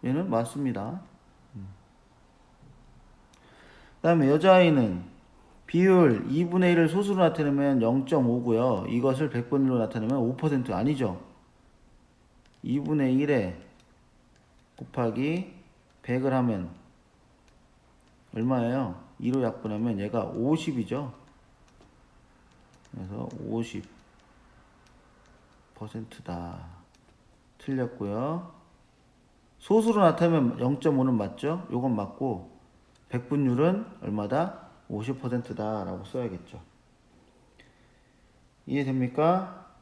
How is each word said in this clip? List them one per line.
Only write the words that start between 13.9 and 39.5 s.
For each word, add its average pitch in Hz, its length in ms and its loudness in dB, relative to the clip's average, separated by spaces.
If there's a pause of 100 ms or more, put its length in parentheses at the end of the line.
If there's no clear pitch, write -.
곱하기 131 760 -4 (480)
백을 131 300 -2
하면 110 460 -2 (1600)
얼마예요? 120 680 -2 (160)
이로 127 240 -2
약분하면 110 560 -4
얘가 104 260 -4
오십이죠. 131 880 -4 (1800)
그래서 101 360 -10 (180)
오십 110 380 -6 (1900)
퍼센트다. 87 920 -12 (920)
틀렸고요. 131 960 -4 (1040)
소수로 214 420 2
나타내면 165 600 4
영점오는 131 540 0
맞죠? 139 580 -4
요건 123 240 -2
맞고 101 600 -6 (500)
백분율은 143 800 0 (160)
얼마다? 107 640 -4 (200)
오십 117 320 -6
퍼센트다 110 640 -6
라고 92 200 -10
써야겠죠. 98 560 -10 (2000)
이해됩니까? 139 1000 0 (160)